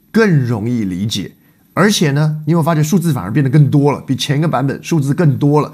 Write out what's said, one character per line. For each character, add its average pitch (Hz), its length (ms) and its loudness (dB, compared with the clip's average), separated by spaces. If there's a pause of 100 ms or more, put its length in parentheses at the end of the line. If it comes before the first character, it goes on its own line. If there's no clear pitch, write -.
(120)
更 202 320 2
容 113 240 -4
易 120 160 -2
理 92 220 -4
解。 101 260 -8 (400)
而 196 180 2
且 180 200 0
呢， 156 340 -2
你 151 80 -2
有 170 60 2
没 - 20 2
有 - 20 0
发 165 120 0
觉 151 80 2
数 175 160 0
字 165 160 0
反 98 100 -4
而 98 80 -6
变 147 100 0
得 135 60 0
更 139 220 4
多 143 200 4
了， 113 120 -4
比 135 120 -4
前 131 220 -4
一 151 60 0
个 175 40 0
版 131 200 -2
本 127 180 -6
数 165 160 0
字 139 140 -2
更 147 240 2
多 147 240 2
了， - 120 -6